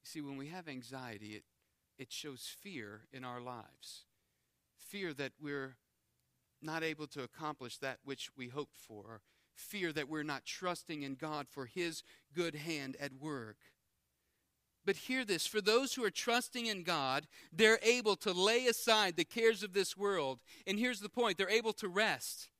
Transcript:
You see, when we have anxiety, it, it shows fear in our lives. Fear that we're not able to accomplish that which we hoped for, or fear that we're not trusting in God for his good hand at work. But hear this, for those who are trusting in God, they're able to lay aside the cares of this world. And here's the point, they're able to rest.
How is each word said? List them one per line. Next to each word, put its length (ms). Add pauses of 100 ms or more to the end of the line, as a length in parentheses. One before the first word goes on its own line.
You 60
see, 120
when 160
we 100
have 200
anxiety, 680
it, 80 (540)
it 140
shows 360 (140)
fear 500
in 120
our 180
lives. 640 (720)
Fear 380
that 240
we're 380 (840)
not 220
able 240
to 160
accomplish 540
that 260
which 320
we 120
hoped 300
for, 280
or 160 (320)
fear 380
that 160
we're 160
not 220
trusting 560
in 140
God 340
for 160
his 380 (300)
good 220
hand 440
at 200
work. 380 (1300)
But 100
hear 300
this, 200
for 140
those 340
who 120
are 60
trusting 560
in 160
God, 440 (240)
they're 300
able 360
to 140
lay 360
aside 500
the 80
cares 360
of 120
this 240
world. 420 (260)
And 140
here's 220
the 80
point, 280
they're 120
able 240
to 160
rest. 600 (100)